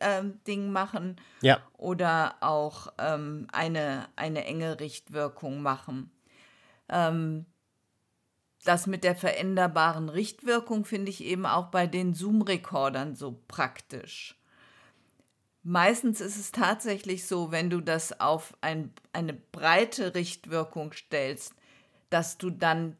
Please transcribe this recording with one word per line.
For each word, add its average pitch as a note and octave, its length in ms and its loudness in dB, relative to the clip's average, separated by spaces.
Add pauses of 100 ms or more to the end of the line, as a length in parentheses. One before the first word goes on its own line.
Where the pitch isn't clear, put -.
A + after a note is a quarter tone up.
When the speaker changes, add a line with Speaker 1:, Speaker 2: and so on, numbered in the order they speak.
Speaker 1:
ähm, G3+ 480 0
Ding G3+ 240 -2
machen F#3+ 440 -2 (260)
Speaker 2:
Ja. B2+ 180 8 (180)
Speaker 1:
oder E3+ 640 2
auch, D3+ 580 -2
ähm, D3+ 540 -4
eine, D3+ 540 -2 (100)
eine D#3 280 -4
enge D#3+ 360 -4
Richtwirkung D3 840 -6
machen. C3+ 480 -4 (800)
Ähm, E3 580 0 (1200)
das F3 200 4
mit F#3 180 -4
der F3+ 100 6
veränderbaren E3 920 2
Richtwirkung G#3+ 800 0
finde G3 240 -4
ich F#3+ 120 -10
eben F#3 220 -2
auch F3 220 2
bei F3+ 200 2
den F3+ 280 0
Zoom-Rekordern D#3+ 1000 0
so B2 320 -10
praktisch. - 920 -8 (1200)
Meistens G#3 600 4
ist G3+ 160 -6
es G3+ 120 -8
tatsächlich G3 760 -2
so, F3 240 -2
wenn E3 180 0
du F3 140 0
das D#3+ 380 -2
auf D#3+ 420 2
ein, D#3 300 -4 (200)
eine D#3+ 220 -4
breite F3+ 800 2
Richtwirkung D#3+ 800 -4
stellst, - 640 -4 (540)
dass E3+ 300 0
du F3+ 100 -4
dann E3 520 0